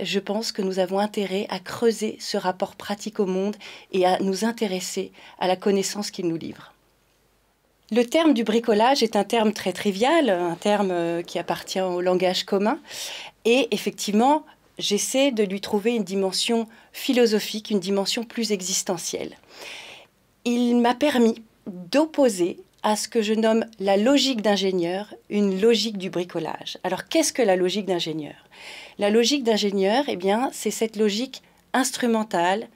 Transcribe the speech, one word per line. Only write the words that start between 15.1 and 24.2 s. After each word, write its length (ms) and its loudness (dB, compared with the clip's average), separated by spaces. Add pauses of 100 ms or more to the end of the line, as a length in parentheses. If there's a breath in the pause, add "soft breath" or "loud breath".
de 120 0
lui 180 -4
trouver 340 0
une 100 0
dimension 640 -2 (280 loud breath)
philosophique, 760 0
une 120 2
dimension 440 -2
plus 260 -4
existentielle. 840 -4 (1120 loud breath)
Il 300 2
m'a 180 4
permis 480 2 (240)
d'opposer 920 0 (220)
à 140 2
ce 120 -6
que 120 0
je 140 0
nomme 320 4 (120)
la 200 4
logique 420 4